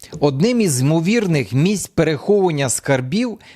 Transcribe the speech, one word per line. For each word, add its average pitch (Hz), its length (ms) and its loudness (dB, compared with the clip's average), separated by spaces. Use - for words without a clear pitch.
Одним 160 420 2
із 143 200 0
ймовірних 160 720 0
місць 170 340 0
переховування 160 840 0
скарбів 147 680 -2